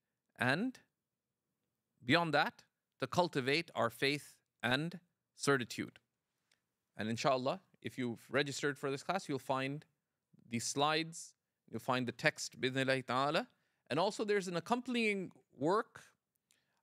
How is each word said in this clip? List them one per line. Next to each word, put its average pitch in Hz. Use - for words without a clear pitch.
and 165
beyond 160
that, 160
to -
cultivate 156
our 113
faith 143
and 147
certitude. 123
And 107
inshallah, 131
if -
you've 123
registered 143
for 139
this 131
class, 185
you'll 139
find 135
these 117
slides, 156
you'll 113
find 127
the 120
text, -
بإذن 131
الله 131
تعالى. 147
And 139
also 202
there's 208
an 180
accompanying 220
work, 175